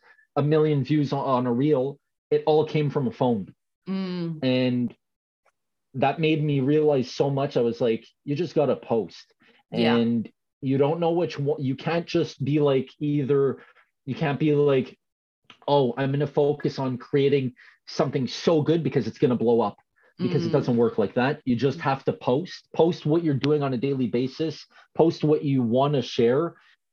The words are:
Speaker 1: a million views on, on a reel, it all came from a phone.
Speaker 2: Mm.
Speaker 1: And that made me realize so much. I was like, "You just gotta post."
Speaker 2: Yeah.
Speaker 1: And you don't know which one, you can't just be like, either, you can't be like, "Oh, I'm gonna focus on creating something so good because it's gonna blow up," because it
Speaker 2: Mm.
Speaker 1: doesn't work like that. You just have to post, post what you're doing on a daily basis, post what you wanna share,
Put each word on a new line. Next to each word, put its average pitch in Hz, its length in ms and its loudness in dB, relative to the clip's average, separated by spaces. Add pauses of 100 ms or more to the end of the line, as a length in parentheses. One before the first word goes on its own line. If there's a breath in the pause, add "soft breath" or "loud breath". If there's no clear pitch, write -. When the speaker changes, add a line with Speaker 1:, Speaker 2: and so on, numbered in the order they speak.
(360 soft breath)
Speaker 1:
a 143 80 0
million 151 400 2
views 147 300 0
on, 139 120 -2
on 127 220 0
a 120 60 0
reel, 139 460 0 (300)
it 147 160 0
all 156 200 4
came 151 240 -2
from 139 180 -2
a 110 40 -4
phone. 117 420 -2 (360)
Speaker 2:
Mm. 180 540 -6
Speaker 1:
And 127 520 0 (1000)
that 135 240 -2
made 156 240 0
me 143 160 0
realize 147 500 2
so 143 200 -2
much. 139 280 -2
I 127 40 2
was 117 200 -2
like, 113 240 0 (180)
"You 143 120 -4
just 156 180 -4
gotta 131 220 2
post." - 580 -6 (380 soft breath)
Speaker 2:
Yeah. 117 240 2
Speaker 1:
And 117 340 0 (320)
you 135 160 0
don't 147 220 2
know 165 120 0
which 170 280 -2
one, 143 220 -2
you 135 140 -2
can't 165 300 -4
just 160 380 -2
be 147 160 0
like, 135 400 2
either, 139 640 0 (420 loud breath)
you 131 80 -6
can't 143 260 -4
be 151 140 2
like, 143 440 2 (720)
"Oh, 139 300 2
I'm 135 140 -2
gonna 143 160 0
focus 147 500 0
on 131 200 -4
creating 139 560 0 (340 loud breath)
something 139 400 -2
so 165 340 2
good 156 220 2
because 127 240 -2
it's - 100 -10
gonna 123 180 2
blow 113 260 2
up," 104 160 -2 (420 soft breath)
because 175 260 0
it 165 40 -2
Speaker 2:
Mm. 156 40 -6
Speaker 1:
doesn't 131 240 2
work 117 200 2
like 101 180 0
that. 127 300 -2
You 123 100 0
just 135 240 -2
have 139 260 -2
to - 80 0
post, - 640 -4
post 165 300 2
what 165 180 2
you're 156 100 0
doing 143 300 0
on 135 100 -2
a 123 40 -4
daily 131 300 -2
basis, 131 580 -6 (280 soft breath)
post 165 300 2
what 151 200 2
you 139 200 0
wanna 131 380 0
share, 135 540 0 (380 soft breath)